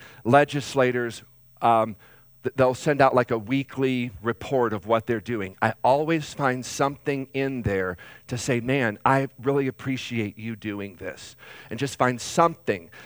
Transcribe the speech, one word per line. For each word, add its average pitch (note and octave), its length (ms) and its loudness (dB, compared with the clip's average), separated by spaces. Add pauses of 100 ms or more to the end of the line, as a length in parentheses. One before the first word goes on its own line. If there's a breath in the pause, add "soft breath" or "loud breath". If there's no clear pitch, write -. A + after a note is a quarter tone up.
(240 loud breath)
legislator's, B2 1000 2 (380)
um, A2+ 360 2 (460 soft breath)
th-, - 140 -6
they'll B2+ 180 4
send C#3+ 260 0
out, C3 140 6
like, B2 160 2
a A#2+ 80 0
weekly B2+ 720 -2 (120)
report A#2 500 0
of G2+ 140 -8
what A2+ 200 0
they're A#2 140 0
doing. G2+ 420 -8
I A2 120 0 (100)
always D3+ 500 0
find B2+ 300 -2
something C#3 720 -4
in C3+ 280 -4
there F#2+ 340 -2 (320 loud breath)
to B2 100 -6
say, A#2+ 220 0
"Man, A#2+ 440 0
I C3+ 240 4 (120)
really C#3 280 0
appreciate A#2+ 720 -6
you A2 180 -8
doing G2+ 400 -8
this." - 400 -14 (320 loud breath)
And A2+ 100 -10
just C3+ 200 -4
find B2 220 4
something. B2 680 0 (160 loud breath)